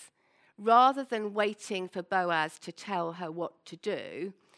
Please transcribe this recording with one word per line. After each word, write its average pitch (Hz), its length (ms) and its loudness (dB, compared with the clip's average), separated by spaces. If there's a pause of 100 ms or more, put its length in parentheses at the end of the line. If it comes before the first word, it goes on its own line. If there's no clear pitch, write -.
(580)
rather 254 460 6
than 214 320 -6
waiting 208 520 -2
for 175 140 -8
Boaz 175 600 0
to 170 100 -12
tell 170 420 -6
her 170 180 -8
what 170 360 -8
to 165 100 -16
do, 156 560 -8 (240)